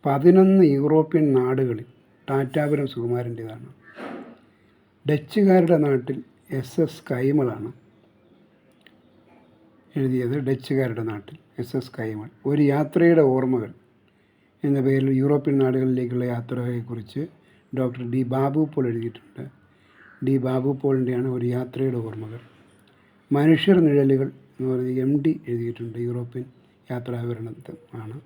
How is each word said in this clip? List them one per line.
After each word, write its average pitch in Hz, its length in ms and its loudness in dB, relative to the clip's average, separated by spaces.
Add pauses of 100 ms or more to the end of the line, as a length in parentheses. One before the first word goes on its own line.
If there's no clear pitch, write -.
പതിനൊന്ന് 185 580 6 (140)
യൂറോപ്യൻ 156 500 4 (140)
നാടുകളിൽ, 127 460 -2 (420)
ടാറ്റാപുരം 143 640 -2
സുകുമാരൻ്റേതാണ്. 120 760 -8 (1400)
ഡച്ചുകാരുടെ 175 760 4
നാട്ടിൽ 131 320 -2 (400)
എസ് 131 260 -4
എസ് - 260 -6
കൈമളാണ് 123 600 -2 (2250)
എഴുതിയത്. 127 360 -2 (120)
ഡച്ചുകാരുടെ 135 600 -2
നാട്ടിൽ 104 280 -12 (240)
എസ് 120 180 -10
എസ് 123 160 -12
കൈമൾ. 107 320 -8 (220)
ഒരു 151 120 0 (120)
യാത്രയുടെ 160 500 4 (100)
ഓർമ്മകൾ 127 380 0 (960)
എന്ന 139 180 2
പേരിൽ 135 240 2 (120)
യൂറോപ്യൻ 139 420 2
നാടുകളിലേക്കുള്ള 127 600 -2 (100)
യാത്രയെക്കുറിച്ച് 120 840 -8 (560)
ഡോക്ടർ 127 240 -4 (120)
ഡി 131 80 0 (120)
ബാബു 139 280 0 (120)
പോൾ 135 180 0
എഴുതിയിട്ടുണ്ട്. 117 520 -10 (840)
ഡി 135 100 2 (100)
ബാബു 127 260 0 (100)
പോളിൻ്റെയാണ് 127 560 0
ഒരു 120 80 -4 (100)
യാത്രയുടെ 127 520 -4
ഓർമ്മകൾ. 110 340 -12 (960)
മനുഷ്യർ 156 400 6 (100)
നിഴലുകൾ 135 400 2 (280)
എന്ന് 127 160 -6
പറയുന്നത് 127 340 -4
എം 139 80 0 (100)
ഡി 156 100 2 (180)
എഴുതിയിട്ടുണ്ട്. 117 460 -8 (100)
യൂറോപ്യൻ 120 380 -8 (460)
യാത്രാവിവരണത്തിൽ 120 840 -10 (240)
ആണ്. 110 240 -14